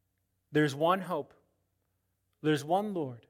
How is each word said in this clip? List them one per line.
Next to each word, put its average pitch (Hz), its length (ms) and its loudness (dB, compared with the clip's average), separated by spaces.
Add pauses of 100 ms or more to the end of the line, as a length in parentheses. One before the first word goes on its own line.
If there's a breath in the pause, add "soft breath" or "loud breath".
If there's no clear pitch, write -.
(520)
There's 147 220 2
one 170 280 2
hope. 170 340 -8 (1040)
There's 147 220 2
one 196 300 -2
Lord. 131 360 -8